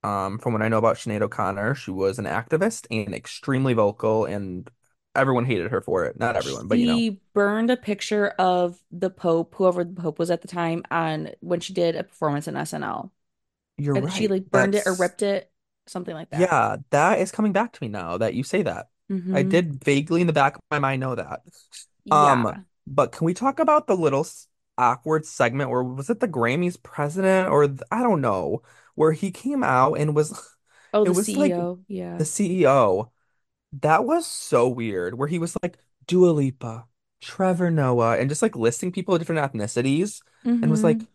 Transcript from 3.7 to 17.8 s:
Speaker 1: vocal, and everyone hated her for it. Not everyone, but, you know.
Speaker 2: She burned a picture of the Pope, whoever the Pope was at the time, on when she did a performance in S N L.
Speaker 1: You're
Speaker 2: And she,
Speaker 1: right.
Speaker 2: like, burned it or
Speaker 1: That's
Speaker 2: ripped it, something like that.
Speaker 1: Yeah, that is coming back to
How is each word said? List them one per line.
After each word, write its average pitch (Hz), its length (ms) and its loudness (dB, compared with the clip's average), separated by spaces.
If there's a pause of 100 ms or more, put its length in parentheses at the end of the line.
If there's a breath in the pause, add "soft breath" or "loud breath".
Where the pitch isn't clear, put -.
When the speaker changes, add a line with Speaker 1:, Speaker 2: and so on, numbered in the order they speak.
Speaker 1:
vocal, 110 520 2
and 92 440 -8 (460)
everyone 131 300 2
hated 110 260 0
her 95 100 0
for 90 240 0
it. - 140 -8
Not 117 180 0
everyone, 67 300 -6
but, 240 120 2
you 240 80 4
know. 233 180 2
Speaker 2:
She 202 160 -6 (120)
burned 208 380 2
a 247 60 2
picture 208 500 -2
of 180 520 0 (120)
the 180 180 -4
Pope, 170 460 -2
whoever 180 280 2
the 175 180 -8
Pope 160 180 -6
was 170 120 0
at 170 100 -2
the - 60 -20
time, 170 440 -4
on 160 480 -2
when 170 200 -4
she 190 140 -10
did 170 220 0
a 185 80 -6
performance 147 440 -4
in 151 80 -8
S 151 180 -6
N 151 100 -6
L. - 280 -8 (640)
Speaker 1:
You're 143 180 -2
Speaker 2:
And 135 160 0
she, 202 160 -2
Speaker 1:
right. - 20 2
Speaker 2:
like, 190 220 -2
burned 196 240 2
it 208 120 0
or 190 60 0
Speaker 1:
That's - 20 -2
Speaker 2:
ripped 180 280 -2
it, 196 280 -4 (360)
something 180 280 -10
like 156 160 -14
that. 151 80 -6
Speaker 1:
Yeah, 127 380 2 (140)
that 160 280 4
is 196 120 -2
coming 214 220 0
back 214 200 0
to - 100 -12